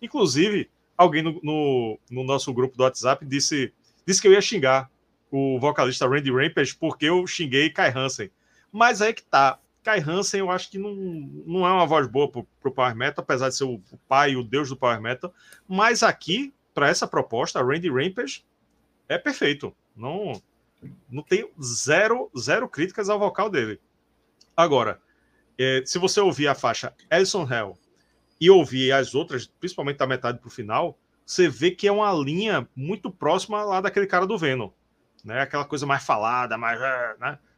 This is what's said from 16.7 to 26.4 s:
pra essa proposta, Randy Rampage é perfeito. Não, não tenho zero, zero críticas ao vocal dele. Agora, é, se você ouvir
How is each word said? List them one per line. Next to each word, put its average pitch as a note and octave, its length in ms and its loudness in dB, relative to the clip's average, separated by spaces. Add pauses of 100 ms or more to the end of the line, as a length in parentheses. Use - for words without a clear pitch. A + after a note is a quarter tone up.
pra C#3+ 140 2
essa C#3 180 0
proposta, C#3+ 560 -2
Randy D#3 260 0
Rampage F#3+ 560 -4 (640)
é D3+ 80 -2
perfeito. D3 560 -4 (240)
Não, D3+ 360 -8 (760)
não C3 140 -10
tenho G#3 260 -2 (140)
zero, F3+ 720 0
zero D3+ 320 -2
críticas F#3+ 400 -6
ao G#3 120 0
vocal G3+ 280 0
dele. A2+ 300 -2 (800)
Agora, C3+ 440 2 (560)
é, C3 300 0
se - 100 -4
você F3+ 240 2
ouvir D3 280 2